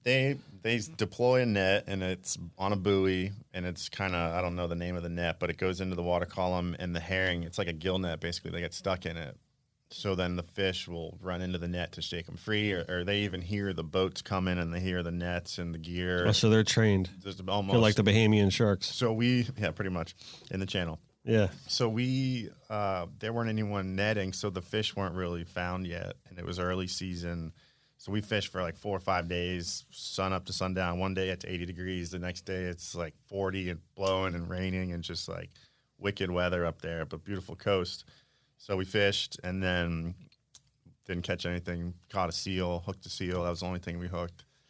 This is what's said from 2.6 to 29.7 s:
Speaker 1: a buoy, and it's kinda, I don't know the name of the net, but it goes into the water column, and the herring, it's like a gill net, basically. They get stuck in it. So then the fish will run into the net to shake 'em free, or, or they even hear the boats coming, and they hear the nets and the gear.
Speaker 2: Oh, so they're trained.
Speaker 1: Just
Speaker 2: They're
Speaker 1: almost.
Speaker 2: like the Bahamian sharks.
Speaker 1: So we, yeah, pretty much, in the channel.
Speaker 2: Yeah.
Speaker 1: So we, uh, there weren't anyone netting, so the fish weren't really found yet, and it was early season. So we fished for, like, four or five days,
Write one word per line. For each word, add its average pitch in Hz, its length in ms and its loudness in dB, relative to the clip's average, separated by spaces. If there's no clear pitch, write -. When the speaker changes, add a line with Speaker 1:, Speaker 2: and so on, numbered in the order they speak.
Speaker 1:
a - 20 2
buoy, 95 560 4
and 90 120 -4
it's 87 220 -6
kinda, 87 480 0
I 90 60 0
don't 87 140 -2
know 87 120 -2
the 85 80 -4
name 87 220 -4
of 85 60 -4
the 85 60 -6
net, 85 300 -2
but 87 100 -2
it 87 80 -6
goes 92 220 0
into 92 160 -4
the 87 80 -2
water 87 220 2
column, 90 540 0
and 87 160 -4
the 85 40 -2
herring, 90 440 0
it's 85 140 -8
like 92 100 0
a 85 60 -2
gill 90 260 -2
net, 85 200 -4
basically. 85 320 -6
They 85 100 -6
get 85 120 -6
stuck 90 320 -2
in 82 100 -6
it. 80 220 -10
So 98 220 -2
then 90 220 0
the 87 80 -2
fish 95 440 -2
will 82 340 -8
run 90 200 -4
into 92 160 -2
the 87 100 -4
net 87 260 -4
to - 80 -12
shake 82 280 -6
'em 87 80 -12
free, 107 360 0
or, 85 140 -2
or 90 160 -2
they 101 180 2
even 92 200 -2
hear 98 320 -2
the 85 100 -4
boats 92 380 0
coming, 92 380 0
and 85 140 -2
they 87 60 -2
hear 90 240 0
the 85 80 -4
nets 87 460 -4
and 85 160 -4
the 80 60 -8
gear. 90 480 0
Speaker 2:
Oh, 107 40 6
so 107 180 6
they're 110 140 8
trained. 101 460 6
Speaker 1:
Just 95 220 -10
Speaker 2:
They're 92 80 0
Speaker 1:
almost. 101 260 6
Speaker 2:
like 107 160 8
the 107 80 6
Bahamian 104 480 8
sharks. 101 360 2
Speaker 1:
So 117 260 0
we, 120 340 4
yeah, 98 140 0
pretty 95 180 -4
much, 85 260 -4
in 95 80 -2
the 95 80 -2
channel. 82 320 -2
Speaker 2:
Yeah. 107 220 6
Speaker 1:
So 120 220 0
we, 127 600 0
uh, 98 380 0
there 110 160 -4
weren't 117 160 0
anyone 101 460 -2
netting, 101 360 2
so 104 200 -4
the 90 100 -4
fish - 340 -4
weren't 92 200 -2
really 87 280 -2
found 90 440 -4
yet, 85 260 -8
and 90 80 -18
it 87 80 -8
was 87 140 -4
early 90 280 0
season. 85 640 -4
So - 140 -12
we 104 100 0
fished 104 300 -2
for, 92 100 -4
like, 85 160 -4
four 101 180 -4
or 90 60 -4
five 90 260 0
days, 87 640 -4